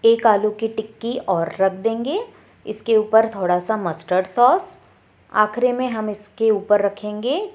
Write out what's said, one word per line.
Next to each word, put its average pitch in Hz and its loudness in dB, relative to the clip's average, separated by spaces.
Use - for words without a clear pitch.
एक 226 4
आलू 208 4
की 220 -6
टिक्की 226 -8
और 170 0
रख 190 4
देंगे। 233 -4
इसके 220 -2
ऊपर 220 4
थोड़ा 180 0
सा 214 -2
मस्टर्ड 185 -2
सॉस। 262 2
आखिरी 220 0
में 254 -4
हम 220 -4
इसके 220 -4
ऊपर 202 2
रखेंगे 208 -4